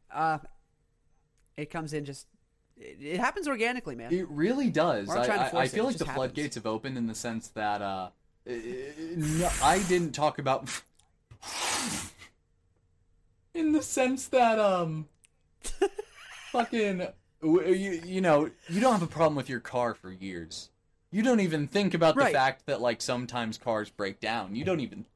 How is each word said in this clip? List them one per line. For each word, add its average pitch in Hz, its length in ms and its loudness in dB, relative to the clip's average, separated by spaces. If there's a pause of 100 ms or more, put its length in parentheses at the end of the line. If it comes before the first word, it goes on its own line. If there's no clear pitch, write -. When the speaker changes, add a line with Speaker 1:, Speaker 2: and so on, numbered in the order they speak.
(120)
Speaker 1:
Uh, 156 280 -2 (1160)
it 147 140 -8
comes 160 240 -8
in 151 100 -4
just, 139 220 -14 (500)
it, - 240 -20
it 147 200 -6
happens 294 280 -2
organically, 233 480 -2
man. 120 160 -8
Speaker 2:
It 180 160 -2
really 214 440 0
does. 139 360 2
Speaker 1:
We're 104 80 0
not 120 80 2
Speaker 2:
I, 123 40 2
Speaker 1:
trying 104 120 2
to 127 60 2
Speaker 2:
I, 131 60 -2
Speaker 1:
force 131 100 0
Speaker 2:
I 135 40 2
Speaker 1:
it. 131 60 -2
Speaker 2:
feel 208 120 0
Speaker 1:
It 254 40 2
Speaker 2:
like 262 60 0
the 160 60 -6
Speaker 1:
just 147 100 -2
happens. 131 60 -6 (180)
Speaker 2:
floodgates 147 220 -4
have 117 100 -8
opened 117 320 -4
in 117 100 -2
the 110 80 -4
sense 113 340 -6
that, 104 340 -2
uh, 95 260 -4 (400)
I, - 20 -6
I, 127 420 -8 (220)
no, 160 340 0 (120)
I 160 220 6
didn't 175 300 2
talk 147 260 0
about, 135 280 0 (760)
<laughs> - 120 -10 (2000)
in 320 180 2
the 302 100 6
sense 262 480 0
that, 233 300 6
um, 170 480 2 (720)
Speaker 1:
<laughs> 359 80 2 (640)
Speaker 2:
fucking, 214 560 0 (340)
w-, 160 320 4
you, 185 320 -2
you 185 160 -2
know, 151 280 6 (200)
you 175 120 0
don't 254 120 6
have 180 100 2
a 165 40 -2
problem 156 280 2
with 135 140 -4
your 127 100 -4
car 120 340 -2
for 92 180 -16
years. 92 580 -10 (420)
You 202 100 0
don't 240 180 6
even 156 280 0
think 190 260 2
about 165 220 6
the 277 60 4
Speaker 1:
Right. 208 120 4
Speaker 2:
fact 135 320 2
that, 120 160 -4
like, 120 200 0
sometimes 120 580 -4
cars 107 300 -2
break 98 300 -6
down. 110 360 -4
You 160 100 -4
don't 180 140 0
even 107 260 -8 (100)